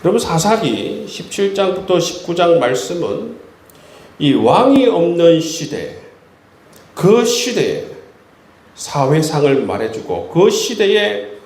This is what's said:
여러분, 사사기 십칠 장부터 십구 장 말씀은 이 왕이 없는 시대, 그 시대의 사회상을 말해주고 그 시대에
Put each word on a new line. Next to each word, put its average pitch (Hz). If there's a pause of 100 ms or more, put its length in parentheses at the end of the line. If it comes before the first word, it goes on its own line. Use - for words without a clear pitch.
여러분, 214
사사기 160
십칠 196
장부터 185
십구 -
장 170
말씀은 156 (840)
이 143
왕이 226
없는 170
시대, - (960)
그 226
시대의 202 (880)
사회상을 143
말해주고 101
그 185
시대에 208 (180)